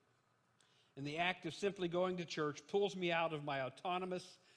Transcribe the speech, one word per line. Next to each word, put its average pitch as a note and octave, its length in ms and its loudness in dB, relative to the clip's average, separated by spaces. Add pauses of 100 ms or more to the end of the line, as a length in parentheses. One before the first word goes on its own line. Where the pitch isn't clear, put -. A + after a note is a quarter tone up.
(960)
And C#3+ 120 -6
the D3 100 -4
act F3+ 300 2
of D3+ 80 -4
simply F#3 320 0
going F3+ 300 2
to E3+ 80 -2
church D3 420 -2
pulls G3+ 280 2
me F3+ 160 0
out E3 220 2
of D3 100 -4
my C#3 180 -2
autonomous, F3+ 760 -4 (180)